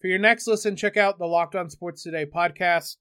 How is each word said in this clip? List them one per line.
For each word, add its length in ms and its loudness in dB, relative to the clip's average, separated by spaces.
For 60 -6
your 120 0
next 260 4
listen, 300 0
check 220 -2
out 200 4
the 80 -6
Locked 300 0
On 120 -4
Sports 360 -14
Today 240 -6
podcast 720 -2